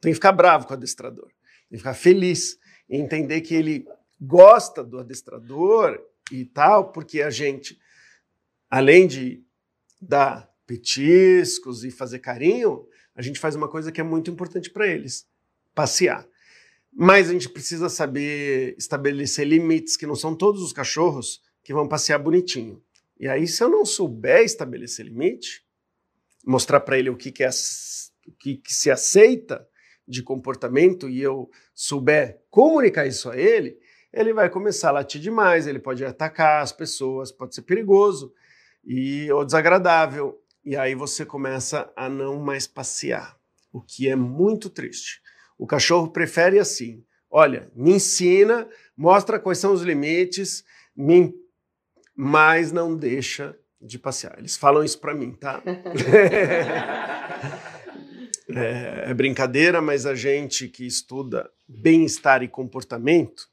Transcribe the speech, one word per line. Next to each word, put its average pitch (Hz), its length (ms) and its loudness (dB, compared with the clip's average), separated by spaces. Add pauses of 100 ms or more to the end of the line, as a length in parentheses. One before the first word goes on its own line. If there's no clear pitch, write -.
Tem 165 100 0
que 156 60 2
ficar 196 160 4
bravo 175 340 6
com - 60 -12
o 135 40 -10
adestrador. 127 500 -14 (420)
Tem - 40 -20
que 117 60 -16
ficar 123 160 -6
feliz 180 640 2 (300)
e - 80 -6
entender 151 440 -4
que 160 140 -8
ele 156 320 -2 (340)
gosta 180 640 8
do 120 160 -16
adestrador 135 1000 -2 (300)
e 127 140 -10
tal, 190 480 2
porque 151 300 -8
a 147 80 -2
gente, 139 460 -8 (960)
além 143 380 8
de 127 340 -8 (580)
dar 139 480 -2 (180)
petiscos 147 1200 0
e 127 60 -12
fazer 127 300 -14
carinho, 160 680 -4 (280)
a - 80 -14
gente 135 180 -10
faz 156 160 -4
uma 151 120 -6
coisa 160 240 -12
que 165 80 -10
é 160 40 -4
muito 165 260 -6
importante 175 400 -12
pra 208 160 -4
eles: 147 400 -8 (480)
passear. - 500 -2 (680)
Mas 185 360 6
a 175 40 -2
gente 160 160 -4
precisa 165 400 -8
saber 143 880 -4
estabelecer 143 680 -4
limites, 160 500 2
que 156 100 -10
não 147 100 -6
são 160 180 -6
todos 190 280 0
os 165 100 -10
cachorros 143 680 -4 (200)
que 135 120 -12
vão 147 120 -2
passear 147 320 0
bonitinho. 156 640 -2 (360)
E 135 100 -8
aí, 139 180 -2
se 170 160 -4
eu 247 60 2
não 415 160 2
souber 131 600 2
estabelecer 123 600 -10
limite, 123 600 -6 (800)
mostrar 131 360 2
pra 135 180 -2
ele 127 120 -2
o 123 60 -8
que 135 160 -16
que 143 100 -6
é 127 40 0
ace-, - 640 -8 (160)
o - 60 -20
que 135 240 -12
que - 160 -14
se - 180 -2
aceita - 760 4 (420)
de 127 140 -10
comportamento 131 840 0
e 127 120 -8
eu 135 300 -6 (240)
souber 143 680 0 (100)
comunicar 247 560 4
isso 131 240 -8
a 120 60 -10
ele, 185 420 0 (340)
ele 220 200 0
vai 214 160 2
começar 190 420 -4
a - 20 2
latir 143 280 -4
demais, 175 460 2
ele 139 120 -8
pode 131 260 -10
atacar 151 580 0
as 131 100 -6
pessoas, 131 600 -8
pode 127 220 -18
ser - 80 -16
perigoso 196 720 2 (520)
e, 139 480 -6
ou 147 120 0
desagradável. 160 960 0 (240)
E 139 120 -8
aí 135 180 -2
você 143 320 -10
começa 135 720 -8
a 131 120 -10
não 139 300 -8
mais 139 280 -6
passear, - 720 -10 (360)
o 123 100 -14
que - 260 -6
é 131 80 0
muito 180 540 -2
triste. - 500 -14 (380)
O 120 80 -10
cachorro 160 440 0
prefere 170 480 2
assim, 120 440 -4 (280)
"Olha, 143 440 2
me 135 180 4
ensina, 202 760 2 (280)
mostra 196 440 4
quais 185 180 -4
são 196 140 0
os 185 100 0
limites, 175 800 -4 (320)
me, 160 400 4 (800)
mas 156 580 4
não 170 220 -4
deixa 139 600 -8 (240)
de 117 180 -18
passear." - 400 -12
Eles - 180 -12
falam 147 280 4
isso 156 160 -6
pra 147 140 -8
mim, 127 180 -10
tá? 135 300 -12
<laughs> 180 2000 -2 (840)
É, 120 600 -8
é 127 40 -4
brincadeira, 135 680 0
mas 143 240 -2
a 139 80 -4
gente 135 540 -6
que 123 180 -16
estuda 123 640 -10 (160)
bem-estar 151 800 2
e 120 40 -12
comportamento 127 1040 -4